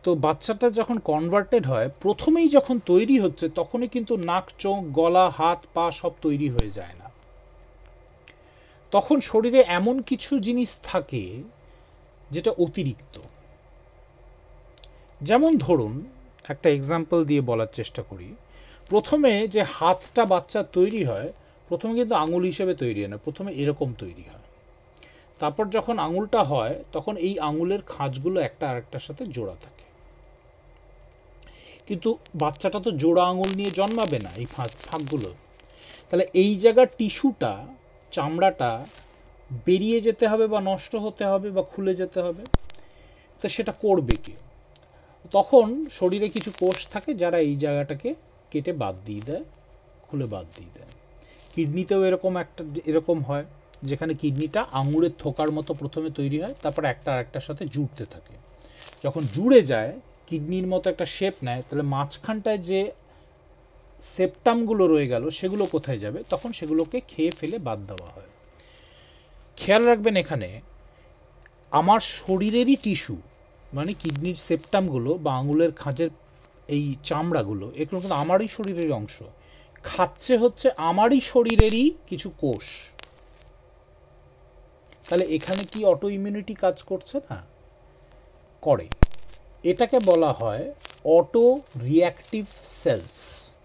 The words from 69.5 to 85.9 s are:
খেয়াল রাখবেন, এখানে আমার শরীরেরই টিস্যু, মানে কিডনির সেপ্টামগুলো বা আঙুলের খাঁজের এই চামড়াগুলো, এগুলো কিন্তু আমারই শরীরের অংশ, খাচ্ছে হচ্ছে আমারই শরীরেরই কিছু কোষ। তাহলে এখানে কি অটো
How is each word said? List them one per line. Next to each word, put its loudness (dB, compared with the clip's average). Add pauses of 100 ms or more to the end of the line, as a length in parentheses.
খেয়াল 4
রাখবেন, 4
এখানে -4 (1120)
আমার 4
শরীরেরই 2
টিস্যু, -4 (560)
মানে -4
কিডনির -4
সেপ্টামগুলো 0
বা -2
আঙুলের 2
খাঁজের -4 (580)
এই -2
চামড়াগুলো, -2
এগুলো -4
কিন্তু -2
আমারই 2
শরীরের -4
অংশ, -8 (600)
খাচ্ছে 0
হচ্ছে 2
আমারই 4
শরীরেরই 4 (160)
কিছু -8
কোষ। -4 (2500)
তাহলে 2
এখানে 2
কি -4
অটো 4